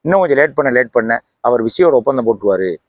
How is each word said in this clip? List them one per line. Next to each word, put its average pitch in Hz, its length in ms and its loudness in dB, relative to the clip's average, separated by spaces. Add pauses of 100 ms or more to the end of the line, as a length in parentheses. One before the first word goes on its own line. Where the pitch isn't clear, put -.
இன்னும் 185 200 0
கொஞ்சம் 143 180 0
லேட் 147 160 0
பண்ண, 139 180 0
லேட் 123 180 0
பண்ண 117 220 -2 (280)
அவர் 120 220 0
விஜயோட 165 280 2
ஒப்பந்தம் 127 360 0
போட்டுருவாரு 95 500 -2 (120)